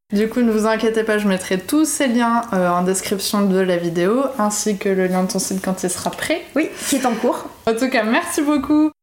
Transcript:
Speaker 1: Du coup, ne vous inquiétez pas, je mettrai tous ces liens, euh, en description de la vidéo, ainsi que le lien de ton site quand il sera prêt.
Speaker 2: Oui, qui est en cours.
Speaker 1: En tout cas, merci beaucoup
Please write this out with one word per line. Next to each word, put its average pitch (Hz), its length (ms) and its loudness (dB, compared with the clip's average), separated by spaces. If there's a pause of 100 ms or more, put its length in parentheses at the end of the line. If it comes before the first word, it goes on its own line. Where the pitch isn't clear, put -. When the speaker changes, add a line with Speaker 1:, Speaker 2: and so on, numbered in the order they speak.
(140)
Speaker 1:
Du 214 160 2
coup, 247 120 -2
ne 233 100 4
vous 214 160 2
inquiétez 220 360 0
pas, 214 140 0
je 208 100 0
mettrai 185 320 0
tous 302 260 0
ces 302 220 0
liens, 233 340 2 (120)
euh, 180 160 2
en 175 140 2
description 190 580 -2
de 190 180 4
la 180 180 2
vidéo, 175 440 0 (180)
ainsi 208 380 0
que 202 120 -2
le 185 180 2
lien 185 160 0
de 185 80 -2
ton 190 80 -2
site 190 240 -4
quand 185 200 -4
il 185 60 0
sera - 220 -4
prêt. 339 300 -4 (140)
Speaker 2:
Oui, 320 140 0 (200)
qui 277 80 2
est 254 80 -2
en 240 100 2
cours. - 300 -2 (220)
Speaker 1:
En 226 80 2
tout 247 140 0
cas, 247 140 2
merci 294 400 0
beaucoup 302 460 2 (140)